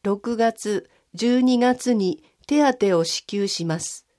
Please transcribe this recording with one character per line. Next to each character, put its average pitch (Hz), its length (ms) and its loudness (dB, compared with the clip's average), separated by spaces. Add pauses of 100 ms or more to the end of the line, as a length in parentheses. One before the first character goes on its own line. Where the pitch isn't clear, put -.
六 208 340 -4
月、 226 520 -2 (240)
十 240 280 2
二 254 180 4
月 247 340 2
に 185 300 -2 (240)
手 285 260 4
当 196 240 2
を 165 60 2
支 - 240 -8
給 202 200 -2
し 170 180 -6
ま 160 140 -2
す。 - 280 -14 (120)